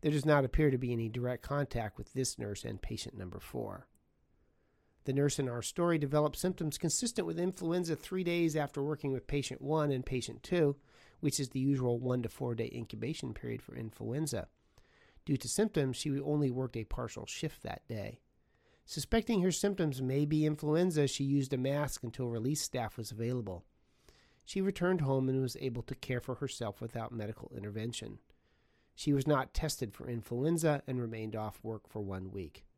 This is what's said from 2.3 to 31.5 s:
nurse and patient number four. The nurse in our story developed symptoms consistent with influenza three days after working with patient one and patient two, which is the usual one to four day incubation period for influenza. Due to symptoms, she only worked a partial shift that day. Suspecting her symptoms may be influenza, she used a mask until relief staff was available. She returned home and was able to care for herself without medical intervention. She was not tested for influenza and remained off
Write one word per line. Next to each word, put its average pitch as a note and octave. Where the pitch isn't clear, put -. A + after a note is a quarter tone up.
nurse G#2
and A2
patient -
number F#2
four. -
The C3+
nurse C#3+
in C3+
our A#2+
story F3
developed D3
symptoms F3
consistent F3+
with E3
influenza F3
three F#3
days E3+
after C#3+
working C#3+
with C3
patient C3+
one D3
and C3
patient A#2
two, D3+
which D3
is C3
the C3
usual B2+
one B2
to A2+
four A#2+
day A2+
incubation A#2
period A2+
for -
influenza. A#2
Due C#3
to A#2+
symptoms, C#3+
she C#3
only D3
worked B2+
a A2+
partial -
shift -
that -
day. G#2+
Suspecting A3
her F#3
symptoms D#3+
may C3+
be D3+
influenza, D3+
she C#3
used C#3
a B2+
mask C#3
until B2
relief A#2
staff -
was A2+
available. A2
She -
returned F#3
home C3+
and C3
was B2
able A#2+
to -
care B2
for B2
herself A#2
without A#2
medical G#2+
intervention. G#2+
She -
was C#3
not C#3+
tested C#3+
for B2
influenza C#3+
and B2+
remained A2
off G#2+